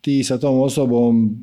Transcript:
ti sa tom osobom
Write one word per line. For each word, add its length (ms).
ti 240
sa 140
tom 220
osobom 680